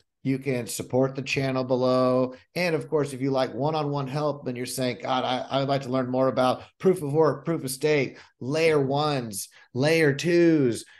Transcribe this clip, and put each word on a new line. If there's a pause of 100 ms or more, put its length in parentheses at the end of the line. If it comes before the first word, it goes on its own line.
(240)
You
can
support
the
channel
below. (200)
And
of
course,
if
you
like
one-on-one
help,
then
you're
saying,
"God,
I,
I
would
like
to
learn
more
about (140)
proof
of
work,
proof
of
stake, (220)
layer
ones, (260)
layer
twos, (160)